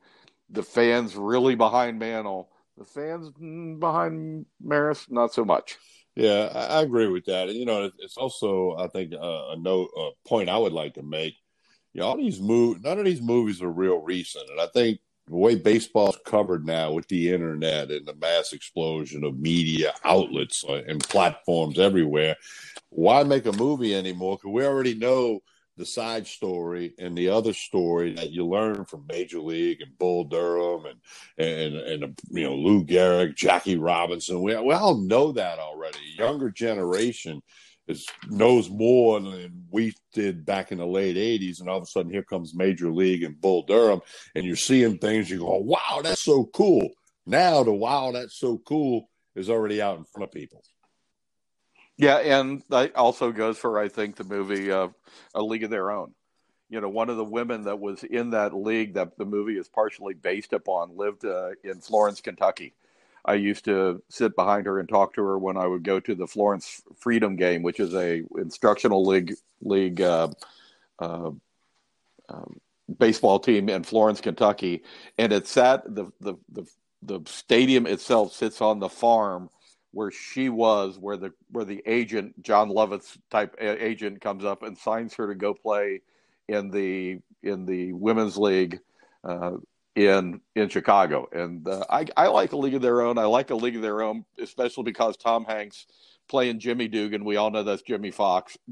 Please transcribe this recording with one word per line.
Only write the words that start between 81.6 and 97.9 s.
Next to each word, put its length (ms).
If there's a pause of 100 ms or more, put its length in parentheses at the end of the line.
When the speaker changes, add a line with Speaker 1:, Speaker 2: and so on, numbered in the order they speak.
Speaker 1:
the 220
agent, 560
John 260
Lovitz 480 (140)
type 280
a-, 240
agent, 380
comes 240
up 180
and 140
signs 380
her 140
to 60
go 200
play 480 (460)
in 220
the, 480 (240)
in 220
the 300
women's 420
league, 420 (460)
uh, 280 (420)
in, 480 (120)
in 140
Chicago. 640
And, 340
uh, 220
I, 160 (100)
I 120
like 260
A 60
League 160
of 80
Their 180
Own. 160
I 80
like 240
A 60
League 220
of 40
Their 220
Own, 240 (120)
especially 460
because 320
Tom 300
Hanks 400 (420)
playing 300
Jimmy 300
Dugan, 360
we 120
all 140
know 120
that's 180
Jimmy 300